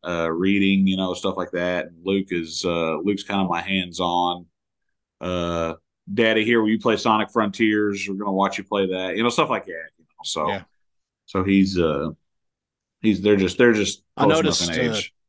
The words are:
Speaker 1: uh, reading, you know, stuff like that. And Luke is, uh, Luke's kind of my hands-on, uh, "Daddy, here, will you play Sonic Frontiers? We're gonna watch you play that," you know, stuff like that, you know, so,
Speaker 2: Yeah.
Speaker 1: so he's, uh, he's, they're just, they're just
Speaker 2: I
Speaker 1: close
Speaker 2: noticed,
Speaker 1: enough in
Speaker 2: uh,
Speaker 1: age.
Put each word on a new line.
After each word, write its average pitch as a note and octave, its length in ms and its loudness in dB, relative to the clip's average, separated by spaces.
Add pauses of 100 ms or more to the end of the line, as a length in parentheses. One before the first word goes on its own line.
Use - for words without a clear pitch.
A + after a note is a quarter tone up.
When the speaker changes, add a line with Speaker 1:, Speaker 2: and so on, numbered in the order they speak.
Speaker 1:
uh, E2+ 260 -2
reading, G2 540 2
you F#2+ 100 2
know, F#2 180 -2
stuff F#2 220 -4
like F2+ 160 -8
that. F2 360 -2
And E2+ 160 -20
Luke F#2+ 280 0
is, E2 320 -6
uh, E2 340 0
Luke's G2 260 -2
kind G2+ 180 -4
of F#2 80 -2
my E2+ 120 -2
hands-on, F2 840 -2 (720)
uh, E2+ 540 -4 (380)
"Daddy, A2 320 4
here, A#2 180 2
will G#2+ 80 0
you A2 100 0
play A2 160 2
Sonic G#2+ 340 0
Frontiers? G#2 800 0
We're G2 80 -6
gonna G2+ 160 -4
watch F#2+ 260 0
you G2 60 -10
play G2+ 240 0
that," F#2 280 -4
you A2 60 0
know, A#2+ 80 4
stuff C#3+ 200 0
like G#2+ 160 -4
that, E2 320 -12
you - 60 -20
know, - 200 -20
so, D2+ 240 -4
Speaker 2:
Yeah. G2 160 -6 (640)
Speaker 1:
so F#2+ 180 -2
he's, G2 340 4
uh, D#2 320 0 (920)
he's, G2 200 2
they're G#2 140 6
just, F#2 220 0
they're A#2+ 160 8
just G2+ 300 -2 (120)
Speaker 2:
I - 100 2
Speaker 1:
close - 0 -
Speaker 2:
noticed, D#3+ 160 4
Speaker 1:
enough G2 200 0
in E2+ 160 -2
Speaker 2:
uh, G#2+ 240 -2
Speaker 1:
age. - 120 -12 (140)